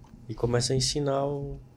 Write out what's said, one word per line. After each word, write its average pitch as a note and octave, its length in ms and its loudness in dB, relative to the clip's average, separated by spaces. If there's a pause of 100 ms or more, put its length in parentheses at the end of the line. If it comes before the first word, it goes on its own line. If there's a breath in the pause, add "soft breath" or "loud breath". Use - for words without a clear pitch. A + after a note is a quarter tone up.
(280)
e A2 60 -8
começa A#2+ 380 2
a C3+ 40 4
ensinar C#3 480 2
o-, C#3+ 340 -4 (180)